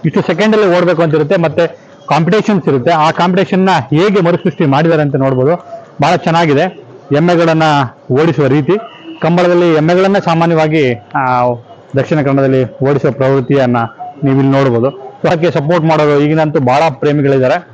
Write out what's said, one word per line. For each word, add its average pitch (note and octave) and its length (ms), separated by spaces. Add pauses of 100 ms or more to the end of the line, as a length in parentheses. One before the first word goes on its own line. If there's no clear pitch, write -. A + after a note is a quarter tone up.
ಇಷ್ಟು D#3+ 180
ಸೆಕೆಂಡ್ G#3 340
ಅಲ್ಲಿ F#3+ 200
ಓಡ್ಬೇಕು E3+ 260
ಅಂತ D#3 120
ಇರುತ್ತೆ, D#3 220
ಮತ್ತೆ E3 300 (420)
ಕಾಂಪಿಟೇಷನ್ಸ್ F3 600
ಇರುತ್ತೆ. C#3 220
ಆ D#3+ 200
ಕಾಂಪಿಟೇಷನ್ F3+ 480
ನ F#3+ 120
ಹೇಗೆ F3+ 500
ಮರುಸೃಷ್ಟಿ E3+ 460
ಮಾಡಿದ್ದಾರೆ D#3 360
ಅಂತ C#3+ 140
ನೋಡ್ಬೋದು. C3+ 400 (460)
ಬಹಳ E3+ 140
ಚೆನ್ನಾಗಿದೆ E3 680 (320)
ಎಮ್ಮೆಗಳನ್ನ E3 460 (500)
ಓಡಿಸುವ D3 340
ರೀತಿ. C#3+ 260 (480)
ಕಂಬಳದಲ್ಲಿ F3 540
ಎಮ್ಮೆಗಳನ್ನ F3+ 440
ಸಾಮಾನ್ಯವಾಗಿ, D#3+ 760
ಆ, B2+ 540 (480)
ದಕ್ಷಿಣ D3 260
ಕನ್ನಡದಲ್ಲಿ C3+ 420
ಓಡಿಸುವ C#3 460
ಪ್ರವೃತ್ತಿಯನ್ನ C3 640 (480)
ನೀವು C3+ 120
ಇಲ್ಲಿ C#3 160
ನೋಡ್ಬೋದು. C3+ 560 (140)
So, D#3+ 60
ಅದಕ್ಕೆ E3 220
ಸಪೋರ್ಟ್ D#3+ 340
ಮಾಡೋರು D3+ 360
ಈಗಿನಂತೂ D#3 400
ಬಹಳ C3 300
ಪ್ರೇಮಿಗಳಿದ್ದಾರೆ. C#3 840